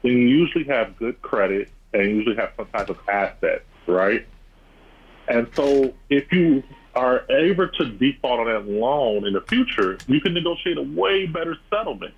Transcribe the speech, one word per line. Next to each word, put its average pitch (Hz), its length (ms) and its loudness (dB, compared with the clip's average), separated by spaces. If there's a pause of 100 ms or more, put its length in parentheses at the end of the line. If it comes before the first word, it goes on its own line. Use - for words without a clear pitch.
then 123 100 2
you 123 140 4
usually 156 380 4
have 120 320 -2
good 117 240 -6
credit 98 480 -2 (240)
and 101 100 2
you 104 120 0
usually 110 220 0
have 101 180 -4
some 110 120 -10
type 101 220 -6
of 95 80 -6 (120)
assets, 98 560 -2 (220)
right? 95 380 0 (1040)
And 117 240 0
so 139 400 2 (160)
if 143 240 0
you 165 300 4 (320)
are 127 360 2
able 170 380 2
to - 160 -2
default 123 560 0
on 113 60 0
that 107 200 -2
loan 110 580 0
in 101 60 -2
the 95 80 0
future, 107 680 0
you 139 140 2
can 180 140 -2
negotiate 170 440 -4
a 143 40 -6
way 190 460 0
better 165 280 -6 (140)
settlement. 139 480 -6